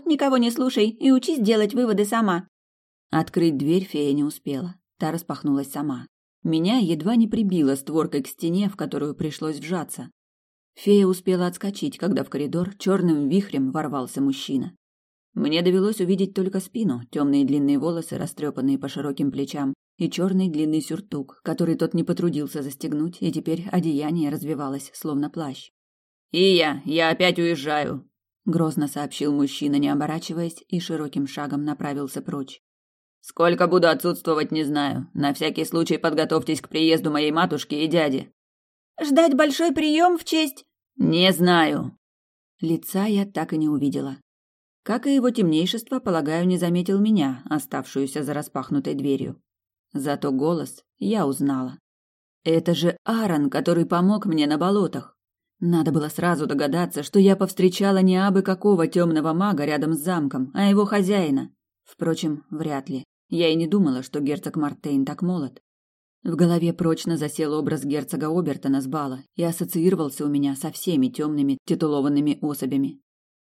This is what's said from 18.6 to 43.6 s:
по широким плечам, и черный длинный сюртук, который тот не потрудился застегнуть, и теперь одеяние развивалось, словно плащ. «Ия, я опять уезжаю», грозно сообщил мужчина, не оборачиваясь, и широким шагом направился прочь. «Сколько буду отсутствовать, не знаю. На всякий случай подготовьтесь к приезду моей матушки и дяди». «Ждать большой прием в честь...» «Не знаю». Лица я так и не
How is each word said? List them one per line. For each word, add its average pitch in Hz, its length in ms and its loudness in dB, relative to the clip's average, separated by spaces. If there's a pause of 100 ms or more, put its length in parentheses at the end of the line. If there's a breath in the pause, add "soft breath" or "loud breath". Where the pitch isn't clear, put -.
по 139 120 -8
широким 143 420 -4
плечам, 139 420 -4 (240)
и 170 140 0
черный 190 380 0
длинный 156 320 0
сюртук, 151 640 -8
который 165 320 0
тот 160 180 -2
не 165 80 2
потрудился 165 580 -2
застегнуть, 147 600 -6
и 180 100 0
теперь 165 400 -4
одеяние 156 600 0
развивалось, 143 640 -6
словно 147 360 -4
плащ. 147 400 -10 (640)
«Ия, 160 520 4
я 160 260 2
опять 175 280 2
уезжаю», 151 720 -2 (360)
грозно 156 420 0
сообщил 147 440 -4
мужчина, 143 440 0
не 143 140 2
оборачиваясь, 160 800 -4
и 175 120 -2
широким 147 480 -4
шагом 143 360 -6
направился 143 560 -6
прочь. 135 400 -10 (600)
«Сколько 175 480 2
буду 170 200 6
отсутствовать, 156 600 0
не 156 140 -2
знаю. 143 500 -2
На 143 200 0
всякий 156 300 -2
случай 170 340 0
подготовьтесь 156 640 0
к - 80 -20
приезду 160 440 2
моей 151 180 0
матушки 156 460 -2
и 156 100 0
дяди». 156 460 0 (680)
«Ждать 302 340 4
большой 302 380 2
прием 311 460 2
в - 60 -12
честь...» 311 400 -2 (320)
«Не 180 360 2
знаю». 170 640 2 (640)
Лица 165 440 -2
я 202 200 2
так 165 280 -6
и 156 40 -2
не 156 120 2